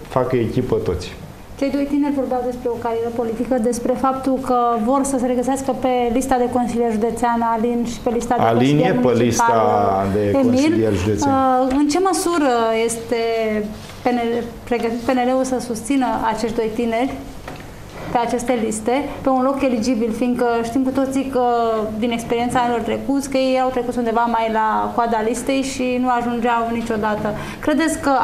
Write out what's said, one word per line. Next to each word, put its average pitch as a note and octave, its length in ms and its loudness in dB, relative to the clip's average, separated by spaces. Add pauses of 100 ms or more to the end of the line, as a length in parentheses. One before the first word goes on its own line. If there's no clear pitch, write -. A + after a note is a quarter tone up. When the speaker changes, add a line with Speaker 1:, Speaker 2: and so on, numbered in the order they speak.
Speaker 1:
facă B2+ 280 0
echipă A2+ 380 0
toți. F#2 400 -4 (440)
Speaker 2:
Cei C#4 120 -2
doi C#4 200 -2
tineri C#4+ 240 0
vorbeau B3 360 -2
despre B3 180 -6
o A#3 160 -4
carieră A3+ 300 -4
politică, A#3 480 -2
despre A#3 380 0
faptul C4 380 0 (100)
că B3+ 80 2 (280)
vor C4+ 200 2
să C4+ 160 0
se B3 60 0
regăsească C4 440 0 (100)
pe B3+ 80 0 (240)
lista C4 260 2
de A#3+ 140 2
consilier A#3 400 0
județean A#3 480 0 (140)
Alin A#3+ 380 0
și A3+ 120 -10
pe B3 100 -2
lista A#3+ 220 0
de - 60 4
Speaker 1:
Alin A#2 160 4
Speaker 2:
consilier C#3+ 320 4
Speaker 1:
e - 20 2
pe B3+ 80 2
Speaker 2:
municipal B2 260 4
Speaker 1:
lista G#2+ 880 4
de G#3 80 2 (160)
Speaker 2:
Emil. C4+ 40 4
Speaker 1:
consilier B3+ 520 4
județean. G#3+ 380 0
Speaker 2:
Uh, C4 460 2
în D4 100 4
ce D4+ 100 2 (120)
măsură E4 420 2 (320)
este A3+ 360 -2 (840)
P - 120 -8
N A#3+ 40 0 (120)
L, - 20 0 (360)
pregătit A#3 380 -2
P - 100 2
N B3 120 2
L-ul C4 160 2
să B3+ 120 -2 (120)
susțină B3 380 0 (260)
acești A3 240 -2
doi A3+ 180 0
tineri A#3 380 0 (1000)
pe B3 140 2
aceste A#3+ 380 0
liste, A3 280 -2 (300)
pe - 60 0
un C4 140 2
loc C4+ 200 0
eligibil, A#3 500 0
fiindcă B3 340 0 (180)
știm A#3 180 0
cu C4 80 0
toții C4+ 420 0
că, B3 120 2 (540)
din A#3+ 120 0
experiența A#3+ 480 -2
anilor A#3+ 220 0
trecuți, A3+ 500 -2
că C4 60 0
ei C4 260 2
au B3+ 80 0
trecut B3 260 -4
undeva A#3 280 0 (120)
mai A3+ 160 0
la G#3+ 420 0
coada A#3 340 0
listei C4+ 340 0
și B3+ 380 -2
nu B3+ 80 0 (100)
ajungeau A#3+ 440 0 (100)
niciodată. G#3+ 560 -2 (320)
Credeți D#4 400 0
că C#4+ 120 2 (120)